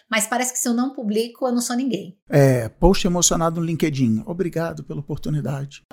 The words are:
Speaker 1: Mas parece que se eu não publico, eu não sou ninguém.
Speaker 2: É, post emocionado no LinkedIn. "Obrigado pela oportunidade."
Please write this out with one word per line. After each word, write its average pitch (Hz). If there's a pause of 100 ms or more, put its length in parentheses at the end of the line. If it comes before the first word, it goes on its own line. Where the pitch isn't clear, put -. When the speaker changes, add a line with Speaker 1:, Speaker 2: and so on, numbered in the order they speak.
(120)
Speaker 1:
Mas 220
parece 247
que -
se -
eu 240
não 254
publico, 233
eu 240
não 240
sou 240
ninguém. 240 (100)
Speaker 2:
É, 131
post 190
emocionado 170
no 165
LinkedIn. 135
"Obrigado 165
pela 156
oportunidade." 143 (100)